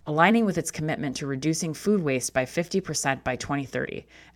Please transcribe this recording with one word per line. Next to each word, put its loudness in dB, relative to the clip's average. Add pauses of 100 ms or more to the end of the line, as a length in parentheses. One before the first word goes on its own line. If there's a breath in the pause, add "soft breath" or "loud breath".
aligning 6
with 0
its -4
commitment -4
to -6
reducing -2
food 2
waste 0
by 2
fifty -2
percent -2
by -2
twenty -4
thirty -6 (300 loud breath)